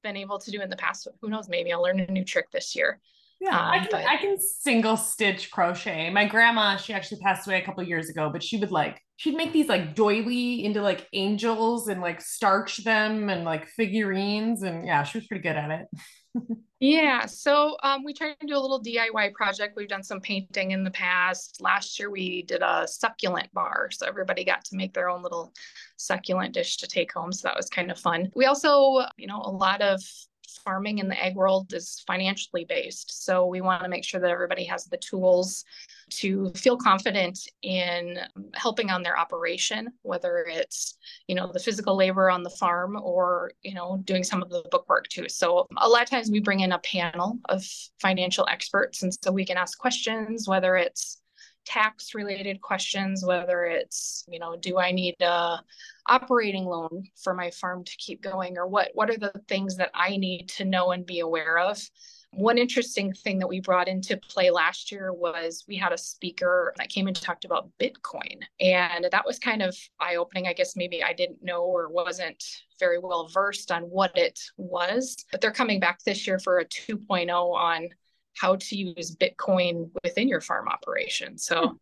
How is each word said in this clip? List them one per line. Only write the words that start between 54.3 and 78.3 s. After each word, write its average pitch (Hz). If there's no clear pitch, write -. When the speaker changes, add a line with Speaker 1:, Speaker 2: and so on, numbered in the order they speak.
Speaker 1:
know, 170
do 180
I 180
need 180
a 170
operating 233
loan 170
for 190
my 175
farm 180
to -
keep -
going, 185
or 175
what, 202
what 214
are 226
the 202
things 196
that 180
I 190
need 185
to -
know 185
and 180
be 175
aware 165
of? 202
One 226
interesting 240
thing 190
that 185
we 180
brought 180
into 185
play 185
last 170
year 190
was 170
we 202
had 180
a 175
speaker 180
that -
came 196
and 185
talked -
about 175
Bitcoin. -
And 180
that 190
was -
kind 220
of 185
eye-opening. 175
I 175
guess 185
maybe 175
I 170
didn't 175
know 175
or 175
wasn't 175
very 175
well 175
versed 190
on 170
what 180
it -
was, 185
but -
they're 220
coming 220
back 175
this 202
year 190
for 180
a 160
two -
point 180
oh 175
on 170